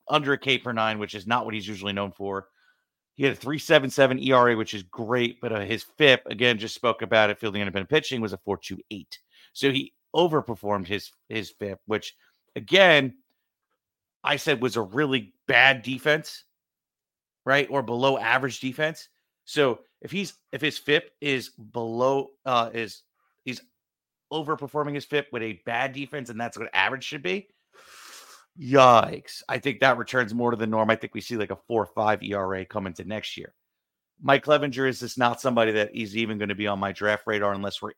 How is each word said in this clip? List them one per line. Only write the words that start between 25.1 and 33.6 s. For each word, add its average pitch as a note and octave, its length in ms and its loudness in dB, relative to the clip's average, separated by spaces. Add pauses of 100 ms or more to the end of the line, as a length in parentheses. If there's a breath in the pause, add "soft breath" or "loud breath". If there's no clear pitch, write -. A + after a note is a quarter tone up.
with A#2 100 -4
a A2 220 -8
bad B2 260 -2
defense, C3 380 -12
and A2 100 -10
that's A#2+ 180 -8
what F2+ 160 -10
average A2 300 0
should D3 200 -10
be, F#3+ 260 -4 (1080 soft breath)
yikes. A#2+ 880 6
I C3 100 -4
think C3 220 -4
that C3 180 4
returns A#2 360 -2
more A#2+ 180 0
to A#2 60 -2
the A2 100 -2
norm. A2 220 2
I A2+ 60 4
think - 180 -8
we G#2+ 80 -8
see, A#2+ 160 -8
like, G2+ 140 -4
a F#2+ 60 -8 (100)
four A2+ 180 0
five G#2+ 380 0
E G2+ 100 -6
R F#2+ 220 -2
A F#2 100 -6
come G2 220 -6
into F2+ 160 -10
next G#2 340 -10
year. - 160 -16 (680)